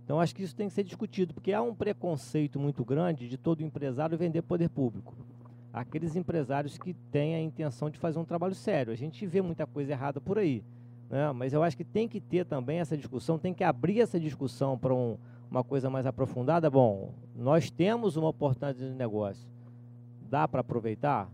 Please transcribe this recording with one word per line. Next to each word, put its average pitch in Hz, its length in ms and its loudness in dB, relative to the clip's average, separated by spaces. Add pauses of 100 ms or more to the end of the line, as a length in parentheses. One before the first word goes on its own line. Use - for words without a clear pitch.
Então, 147 160 0
acho 170 140 2
que 196 80 -8
isso 180 120 -8
tem 196 140 -4
que - 60 -8
ser 202 100 0
discutido, 185 480 -2
porque 190 220 -2
há 220 80 2
um 233 120 0
preconceito 156 840 0
muito 139 240 0
grande 139 420 0
de 123 120 -6
todo 156 240 0
empresário 143 560 -2
vender 165 240 0
poder 170 260 2
público. 113 480 -2 (560)
Aqueles 151 420 -4
empresários 143 640 0
que 180 160 -8 (180)
têm 151 260 2
a 160 40 -2
intenção 151 480 -4
de 147 100 -8
fazer 165 200 -2
um 165 60 -2
trabalho 175 300 -2
sério. 139 380 0
A 110 40 -2
gente 156 300 -6
vê 180 140 2
muita 165 260 -2
coisa 139 260 -4
errada 135 280 -2
por 196 180 0
aí, 143 240 2 (460)
né? 143 240 2
Mas 127 220 -2
eu 156 80 6
acho 165 120 4
que - 100 -8
tem 220 220 0
que 220 140 -6
ter 175 240 0
também 147 360 -2
essa 156 180 -2
discussão, 135 400 0
tem 185 160 -2
que 190 100 0
abrir 165 360 4
essa 196 200 4
discussão 135 560 0
pra 131 180 2
um, 120 220 2 (340)
uma 127 140 2
coisa 135 240 0
mais 131 160 0
aprofundada. 131 640 2
Bom, 117 460 6 (200)
nós 135 360 4
temos 196 440 2
uma 160 140 2
oportunidade 135 500 0
de 131 160 -6
negócio. 107 540 -2 (800)
Dá 151 180 2
pra 135 140 0
aproveitar? 113 720 0